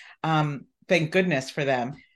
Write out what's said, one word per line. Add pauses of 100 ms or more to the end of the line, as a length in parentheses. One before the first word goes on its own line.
(220)
Um, (220)
thank
goodness
for
them. (220)